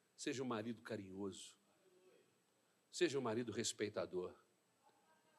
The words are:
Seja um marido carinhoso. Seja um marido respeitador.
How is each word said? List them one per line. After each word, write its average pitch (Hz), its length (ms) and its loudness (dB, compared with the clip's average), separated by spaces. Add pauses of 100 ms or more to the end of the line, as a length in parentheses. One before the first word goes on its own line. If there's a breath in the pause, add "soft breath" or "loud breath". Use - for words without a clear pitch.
(160)
Seja 139 260 -2
um 127 40 -2
marido 113 360 -2
carinhoso. 98 760 -6 (1300)
Seja 131 300 4
um - 20 0
marido 117 300 2
respeitador. 92 840 0 (1040)